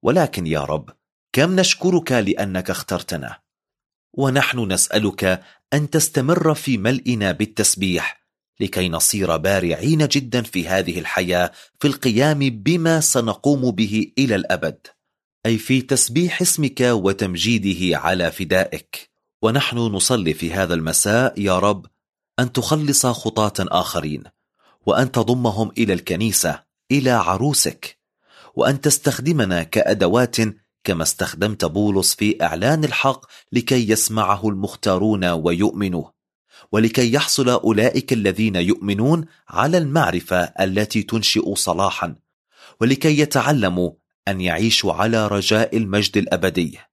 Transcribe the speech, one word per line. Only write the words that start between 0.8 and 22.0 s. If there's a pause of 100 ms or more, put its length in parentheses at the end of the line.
كم
نشكرك
لأنك
اخترتنا، (760)
ونحن
نسألك (300)
أن
تستمر
في
ملئنا
بالتسبيح (400)
لكي
نصير
بارعين
جدًا
في
هذه
الحياة (280)
في
القيام
بما
سنقوم
به
إلى
الأبد، (580)
أي
في
تسبيح
اسمك
وتمجيده
على
فدائك. (320)
ونحن
نصلي
في
هذا
المساء
يا
رب (540)